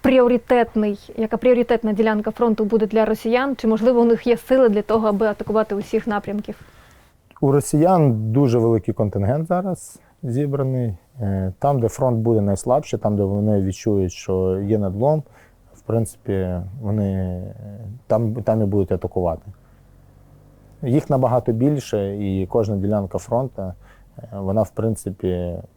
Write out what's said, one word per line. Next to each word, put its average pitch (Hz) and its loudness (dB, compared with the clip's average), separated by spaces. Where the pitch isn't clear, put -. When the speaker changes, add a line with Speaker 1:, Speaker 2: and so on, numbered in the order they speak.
Speaker 1:
пріоритетний, 240 2
яка 226 -2
пріоритетна 233 2
ділянка 214 0
фронту 220 0
буде 214 2
для 214 2
росіян? 233 0
Чи, - -2
можливо, 233 4
у 233 6
них 233 2
є 233 4
сили 262 4
для 208 2
того, 220 0
аби 208 2
атакувати 214 -2
усіх 214 -4
напрямків? 208 -6
Speaker 2:
У 135 4
росіян 147 4
дуже 123 4
великий 113 2
контингент 110 0
зараз 180 -4
зібраний. 131 -2
Е, 95 -2
там, 139 0
де 113 0
фронт 123 0
буде 110 2
найслабше, 117 0
там, 104 -2
де 101 0
вони 104 0
відчують, 95 -2
що 92 -2
є 101 0
надлом, 110 0
в - -20
принципі, 95 -4
вони, 101 -2
е, 92 -6
там, 117 0
там 113 0
і 104 2
будуть 98 0
атакувати. 90 -4
Їх 143 0
набагато 127 2
більше, 113 -2
і 95 -2
кожна 104 0
ділянка 101 -2
фронту, 117 -4
е, 92 -8
вона, 98 -2
в - 0
принципі 92 -4